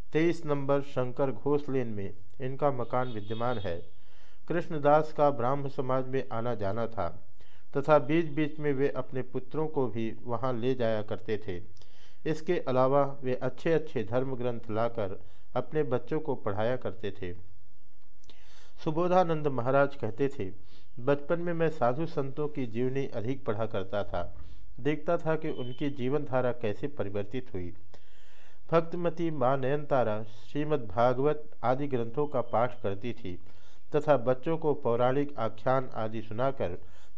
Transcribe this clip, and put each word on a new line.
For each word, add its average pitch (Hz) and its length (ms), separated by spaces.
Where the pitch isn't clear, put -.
तेईस 165 340
नंबर 143 340
शंकर 131 500
घोष 143 380
लेन 131 200
में 98 260
इनका 135 300
मकान 127 380
विद्यमान 110 500
है। 90 380
कृष्णदास 156 640
का 147 180
ब्राह्म 135 380
समाज 131 400
में 131 240
आना 117 220
जाना 104 320
था 85 360
तथा 147 220
बीच-बीच 147 600
में 147 140
वे 135 160
अपने 127 340
पुत्रों 135 460
को 135 180
भी 110 360
वहां 120 360
ले 127 160
जाया 113 280
करते 104 460
थे। 90 140
इसके 156 300
अलावा 135 600
वे 127 120
अच्छे-अच्छे 151 680
धर्म 131 300
ग्रंथ 123 260
लाकर 107 540
अपने 151 260
बच्चों 139 380
को 143 140
पढ़ाया 107 420
करते 104 340
थे। 90 240
सुबोधानंद 165 600
महाराज 135 500
कहते 127 320
थे, 95 240
"बचपन 143 400
में 170 120
मैं 165 180
साधु 135 360
संतों 147 420
की 143 180
जीवनी 127 400
अधिक 120 380
पढ़ा 110 220
करता 101 380
था, 87 320
देखता 151 360
था 160 200
कि 156 140
उनकी 127 400
जीवन 135 340
धारा 123 280
कैसे 107 340
परिवर्तित 101 680
हुई।" 90 200
भक्तमती 165 580
माँ 139 260
नयनतारा 131 680
श्रीमद् 147 640
भागवत 123 640
आदि 135 240
ग्रंथों 127 400
का 139 140
पाठ 110 420
करती 104 300
थी 90 260
तथा 147 200
बच्चों 127 420
को 156 160
पौराणिक 127 640
आख्यान 127 560
आदि 110 280
सुनाकर 107 560